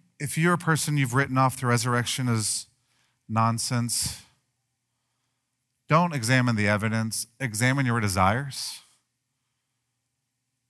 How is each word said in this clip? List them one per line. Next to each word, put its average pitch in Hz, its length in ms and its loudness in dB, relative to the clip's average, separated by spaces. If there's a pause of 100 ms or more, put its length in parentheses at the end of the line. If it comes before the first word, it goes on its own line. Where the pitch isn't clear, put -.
(200)
if - 180 -6
you're 175 160 2
a 170 40 0
person, 151 400 0
you've 127 160 0
written 131 240 0
off 131 220 2
the 127 80 -2
resurrection 120 600 0
as 110 380 -2 (640)
nonsense, 113 920 -2 (1600)
don't 165 280 2
examine 123 400 2
the 104 120 2
evidence, 110 600 0 (120)
examine 127 460 0
your 117 140 0
desires. 104 800 0 (1900)